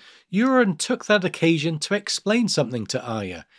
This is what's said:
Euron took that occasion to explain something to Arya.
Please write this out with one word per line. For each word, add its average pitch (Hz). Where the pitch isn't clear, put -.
Euron 233
took -
that 208
occasion 160
to -
explain 208
something 120
to -
Arya. 98